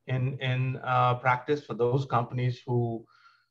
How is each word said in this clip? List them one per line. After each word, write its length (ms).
in, 320
in, 440
uh, 320
practice 500
for 80
those 320
companies 600
who, 400